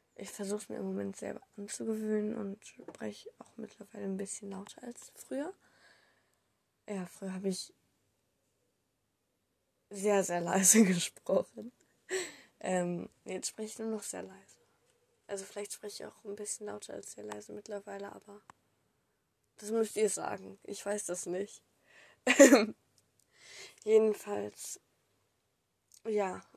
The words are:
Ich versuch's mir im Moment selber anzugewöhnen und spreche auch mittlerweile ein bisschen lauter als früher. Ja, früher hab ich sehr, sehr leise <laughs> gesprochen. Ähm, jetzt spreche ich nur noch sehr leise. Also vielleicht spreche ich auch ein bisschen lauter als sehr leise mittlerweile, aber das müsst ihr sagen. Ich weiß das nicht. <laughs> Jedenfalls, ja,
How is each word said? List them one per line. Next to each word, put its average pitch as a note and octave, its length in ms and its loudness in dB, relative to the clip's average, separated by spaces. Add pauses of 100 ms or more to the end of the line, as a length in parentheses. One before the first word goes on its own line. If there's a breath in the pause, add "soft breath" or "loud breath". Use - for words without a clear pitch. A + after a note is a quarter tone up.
(160 soft breath)
Ich G3 140 -12
versuch's G#3 380 -6
mir A3 100 -8
im G3 80 -6
Moment G3 300 -6
selber G3+ 240 -10 (160)
anzugewöhnen G#3+ 800 -4
und G3+ 300 -8
spreche A3 720 -14
auch - 180 -20
mittlerweile G#3 480 -14
ein G3 120 -4
bisschen G3 340 -8
lauter G3 320 -14
als A#3+ 320 -14
früher. C#4+ 380 -8 (1400 soft breath)
Ja, F#3+ 180 -6
früher F#3+ 280 -10
hab F#3+ 100 -8
ich F#3+ 280 -4 (2250)
sehr, G3+ 340 4
sehr F3 160 0
leise F#3+ 440 8
<laughs> - 0 -
gesprochen. F#3+ 840 0 (880 loud breath)
Ähm, F3 500 -2 (160)
jetzt F#3 240 -6
spreche G#3+ 200 -8
ich - 100 -14
nur A3+ 100 -4
noch A3 140 -4
sehr F#3 200 -10
leise. F#3+ 340 -18 (720)
Also G3 160 -8
vielleicht G3+ 300 -10
spreche - 280 -12
ich G#3+ 60 -12
auch - 160 -20
ein G#3 100 -8
bisschen G#3 320 -8
lauter G#3 280 -10
als G3+ 180 -12
sehr G#3+ 100 -16
leise G#3 300 -12
mittlerweile, G3+ 600 -10
aber G3+ 300 -20 (1160)
das G#3 120 -10
müsst A3 260 0
ihr G#3+ 120 4
sagen. F#3+ 540 -6
Ich - 240 -10
weiß G3+ 200 -4
das F3 200 -6
nicht. F3+ 360 -6 (640 loud breath)
<laughs> A#3 480 10 (1120 loud breath)
Jedenfalls, G#3 960 2 (1200)
ja, G3 380 0 (140)